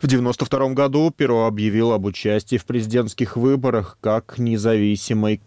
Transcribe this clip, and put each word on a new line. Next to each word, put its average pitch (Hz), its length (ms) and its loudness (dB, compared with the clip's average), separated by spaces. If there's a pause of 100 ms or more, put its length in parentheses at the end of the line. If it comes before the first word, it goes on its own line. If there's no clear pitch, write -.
В 151 40 2
девяносто 123 380 2
втором 135 300 0
году 143 340 2
Перо 120 380 2
объявил 110 440 2
об 104 140 0
участии 104 520 -2
в - 80 -4
президентских 117 720 -2
выборах 123 640 0
как 107 360 -2
независимый 107 1080 0